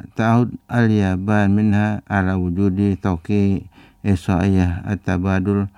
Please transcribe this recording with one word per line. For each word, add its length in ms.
ta'ud 400
Al-Yaban 840
minha 540
ala 320
wujudi 580
toki 720
Isa'iyah 840
At-Tabadul 800